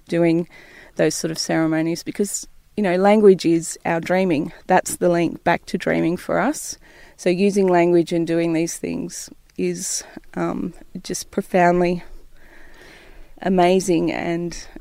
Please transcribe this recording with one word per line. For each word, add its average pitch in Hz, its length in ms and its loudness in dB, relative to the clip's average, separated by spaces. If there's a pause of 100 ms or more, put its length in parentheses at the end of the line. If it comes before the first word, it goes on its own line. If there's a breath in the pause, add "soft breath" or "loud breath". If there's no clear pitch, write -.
doing 170 400 2 (480 loud breath)
those 160 180 2
sort 160 160 -6
of 165 80 -8
ceremonies, 160 640 -2
because, - 420 -6 (300)
you 208 80 -2
know, 180 140 0
language 202 480 6
is 165 400 0
our 170 160 -2
dreaming. 175 500 0 (160)
That's - 300 0
the 180 100 0
link 170 380 0
back 170 220 0
to 196 100 -4
dreaming 170 400 -2
for 165 220 -4
us. - 380 -4 (380 soft breath)
So - 140 -4
using 190 380 2
language 175 440 4
and 170 160 -2
doing 165 240 0
these 165 260 -2
things - 520 -10 (280)
is, 180 460 -6 (300 loud breath)
um, 175 400 -6 (280)
just - 300 -10
profoundly 175 720 2 (1400 soft breath)
amazing 180 720 2
and 170 560 -6 (140)